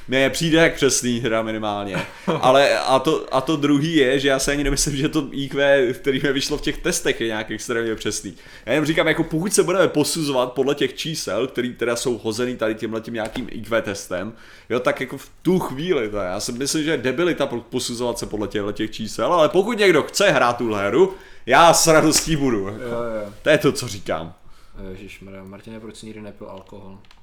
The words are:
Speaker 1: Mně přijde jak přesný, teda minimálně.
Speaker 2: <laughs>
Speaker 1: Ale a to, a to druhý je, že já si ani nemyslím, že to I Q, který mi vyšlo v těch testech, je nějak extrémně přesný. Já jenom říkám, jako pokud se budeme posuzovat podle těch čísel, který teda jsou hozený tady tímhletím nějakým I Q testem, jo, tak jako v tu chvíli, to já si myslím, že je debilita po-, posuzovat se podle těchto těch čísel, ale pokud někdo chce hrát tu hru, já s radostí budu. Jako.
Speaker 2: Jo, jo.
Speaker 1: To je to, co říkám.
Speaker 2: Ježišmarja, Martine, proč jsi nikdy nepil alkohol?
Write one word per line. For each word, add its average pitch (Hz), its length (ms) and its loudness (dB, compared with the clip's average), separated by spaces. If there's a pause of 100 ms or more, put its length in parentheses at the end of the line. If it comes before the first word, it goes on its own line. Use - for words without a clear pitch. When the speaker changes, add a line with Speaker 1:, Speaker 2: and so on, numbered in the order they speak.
Speaker 1:
Mně 131 220 4
přijde 160 320 2
jak 160 140 4
přesný, 123 460 2
teda 113 200 0
minimálně. 104 640 -4 (160)
Speaker 2:
<laughs> 160 200 -4
Speaker 1:
Ale 131 380 6
a 131 200 2
to, 160 260 0 (100)
a 139 60 2
to 160 140 -2
druhý 147 400 2
je, 139 240 4
že 143 80 0
já 135 120 2
si 143 120 -2
ani 143 120 0
nemyslím, 139 320 0
že 143 140 0
to 151 220 -2
I 139 180 -6
Q, 139 440 4
který 131 300 0
mi 143 100 2
vyšlo 139 240 -2
v - 40 -4
těch 147 160 -2
testech, 156 440 -2
je 117 60 -2
nějak 110 240 -6
extrémně 117 440 -4
přesný. 104 400 -6 (300)
Já 110 80 -2
jenom 151 120 2
říkám, 160 220 2
jako 160 160 2
pokud 165 300 -4
se 196 100 6
budeme 180 240 2
posuzovat 139 640 0
podle 139 240 0
těch 131 200 -2
čísel, 131 520 -4
který 123 260 -4
teda 117 220 -2
jsou 120 220 -2
hozený 117 400 -4
tady 110 180 -2
tímhletím 110 380 -8
nějakým 110 380 -6
I 113 100 -8
Q 107 200 0
testem, 95 520 -6 (360)
jo, 123 100 0
tak 139 220 -2
jako 135 160 -8
v - 120 -16 (120)
tu 180 180 2
chvíli, 135 500 -2
to 104 80 -6
já 95 220 -4
si 120 120 -6
myslím, 139 320 -4
že 156 80 -2
je 151 60 0
debilita 143 500 0
po-, 117 220 -6
posuzovat 120 500 -4
se 117 60 -6
podle 104 220 -4
těchto 104 240 -4
těch 110 200 -4
čísel, 117 420 -2
ale 160 160 6
pokud 202 280 0
někdo 180 260 6
chce - 280 2
hrát 123 260 4
tu 117 160 -2
hru, 107 400 2 (320)
já 151 280 8
s - 140 4
radostí 156 480 4
budu. 120 320 2
Jako. 107 160 -8
Speaker 2:
Jo, 120 60 -8 (360)
jo. 101 160 -14
Speaker 1:
To - 80 0
je 151 80 8
to, 143 140 4
co - 160 -4
říkám. 87 460 -6 (580)
Speaker 2:
Ježišmarja, 95 520 -18
Martine, 101 360 -16
proč 107 160 -16
jsi - 100 -18
nikdy 107 160 -14
nepil 104 280 -16
alkohol? 98 480 -18 (260)